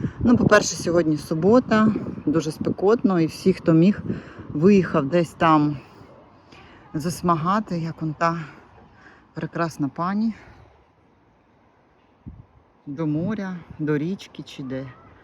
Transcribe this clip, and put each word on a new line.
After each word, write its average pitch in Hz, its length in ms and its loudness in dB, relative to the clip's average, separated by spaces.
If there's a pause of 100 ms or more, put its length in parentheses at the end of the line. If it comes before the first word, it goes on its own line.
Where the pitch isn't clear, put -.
(200)
Ну, 233 180 4
по-перше, - 380 2
сьогодні 165 420 0
субота, 214 680 2 (380)
дуже 156 260 0
спекотно, 190 680 0
і 160 60 2
всі, 180 280 0
хто 170 200 0
міг, 170 280 4 (480)
виїхав 165 560 4
десь 165 240 0
там 151 480 2 (1160)
засмагати, 175 840 -2
як 165 240 -8
он 156 100 -4
та 170 260 -2 (920)
прекрасна 160 560 -4
пані. 202 440 -2 (2500)
До 151 220 -6
моря, 185 480 -4 (240)
до 151 180 0
річки 165 460 -8
чи - 200 -16
де 131 240 -8 (360)